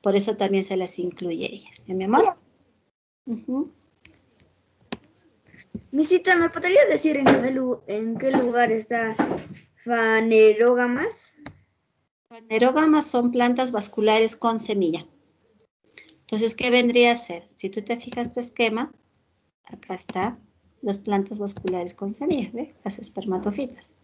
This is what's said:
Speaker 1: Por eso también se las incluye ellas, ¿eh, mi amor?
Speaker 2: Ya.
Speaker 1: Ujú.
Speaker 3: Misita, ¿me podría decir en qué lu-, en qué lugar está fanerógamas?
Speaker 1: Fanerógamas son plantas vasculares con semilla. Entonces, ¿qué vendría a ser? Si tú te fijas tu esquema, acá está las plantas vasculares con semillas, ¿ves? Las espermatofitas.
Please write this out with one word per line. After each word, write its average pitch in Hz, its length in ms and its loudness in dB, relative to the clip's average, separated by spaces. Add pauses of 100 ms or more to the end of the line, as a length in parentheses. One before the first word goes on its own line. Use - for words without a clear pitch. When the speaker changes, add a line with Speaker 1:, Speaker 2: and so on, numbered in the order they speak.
Speaker 1:
Por 202 140 2
eso 208 200 0
también 196 280 0
se 190 120 -6
las 180 220 -4
incluye 175 540 -6
ellas, - 340 -16
¿eh, 185 80 -8
mi 185 100 -4
amor? 254 200 4
Speaker 2:
Ya. 381 120 0 (880)
Speaker 1:
Ujú. 254 440 -6 (2250)
Speaker 3:
Misita, 359 440 2
¿me 339 140 2
podría 370 360 4
decir 302 300 2
en 277 100 0
qué 254 240 4
lu-, 254 380 -4
en 220 300 -6
qué 262 120 -2
lugar 240 400 2
está 226 460 -4 (680)
fanerógamas? 233 1500 2 (920)
Speaker 1:
Fanerógamas 254 800 2
son 247 260 0
plantas 247 400 0
vasculares 220 640 0
con 226 240 -2
semilla. 175 440 -2 (1160)
Entonces, 220 340 -2
¿qué 247 160 -2
vendría 240 400 6
a 240 60 2
ser? - 400 -4
Si 190 140 -8
tú 208 120 -8
te 233 140 -6
fijas 240 360 -8
tu - 60 -6
esquema, 240 540 -2 (720)
acá - 300 -14
está 202 440 -6 (420)
las 196 200 -4
plantas 202 400 -2
vasculares 185 540 -6
con 202 160 -8
semillas, 277 420 -4
¿ves? 247 320 -12
Las - 160 -6
espermatofitas. 208 1040 -8